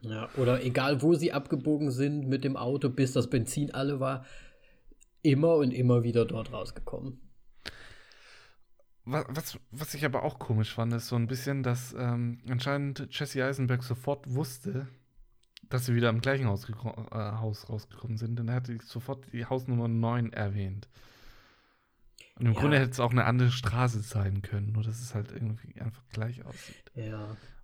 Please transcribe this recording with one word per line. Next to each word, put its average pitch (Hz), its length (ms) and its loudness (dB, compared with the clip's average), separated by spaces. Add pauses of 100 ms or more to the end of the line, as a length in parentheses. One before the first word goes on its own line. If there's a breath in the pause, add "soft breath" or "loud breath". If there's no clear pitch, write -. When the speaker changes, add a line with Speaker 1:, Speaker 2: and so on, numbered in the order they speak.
Speaker 1:
Ja, 110 320 -6
oder 127 300 4
egal, 131 380 2
wo 165 120 6
sie 165 180 0
abgebogen 147 580 0
sind 143 380 0
mit 131 160 0
dem 135 120 2
Auto, 135 340 0
bis 131 220 2
das - 180 2
Benzin 143 440 0
alle 139 260 0
war, 131 240 -2 (960 loud breath)
immer 156 340 6
und 135 160 6
immer 120 320 6
wieder 117 220 6
dort 113 260 -4
rausgekommen. - 680 -6 (1800 loud breath)
Speaker 2:
Wa-, 135 240 -2
was, 147 300 -8 (120)
was - 240 -10
ich 147 100 -4
aber 131 180 0
auch - 160 -2
komisch 110 360 0
fand, 117 180 0
ist 117 160 -4
so 123 80 0
ein 117 100 2
bisschen, 131 360 -2
dass, 123 360 -2
ähm, 120 500 -2
anscheinend 139 640 -2
Jesse 139 340 -2
Eisenberg 127 380 0
sofort 131 500 -4
wusste, 135 540 -4 (840)
dass 127 160 0
sie 120 100 4
wieder 117 140 6
im 113 100 2
gleichen 135 280 2
Haus 101 200 -2
geko-, 110 440 -8
äh, 107 260 -4
Haus 110 320 -4
rausgekommen 110 480 -8
sind, 117 200 -2
denn 117 100 -2
er 120 80 0
hatte 123 280 -4
sofort 131 480 -10
die 117 140 -6
Hausnummer 127 420 0
neun 113 440 2
erwähnt. 98 560 -2 (1500 soft breath)
Und 120 100 2
im 113 80 6
Speaker 1:
Ja. - 60 -2
Speaker 2:
Grunde 147 180 6
hätte 127 120 4
es 127 100 -4
auch 120 120 4
eine 123 120 6
andere 123 260 6
Straße 120 500 0
sein 98 420 0
können, 101 300 -4
nur 110 100 0
dass 113 180 -4
es 123 140 -10
halt 110 180 -4
irgendwie - 480 -6
einfach - 300 -8
gleich 117 340 -6
aussieht. - 500 -16
Speaker 1:
Ja. 110 420 -8 (280 soft breath)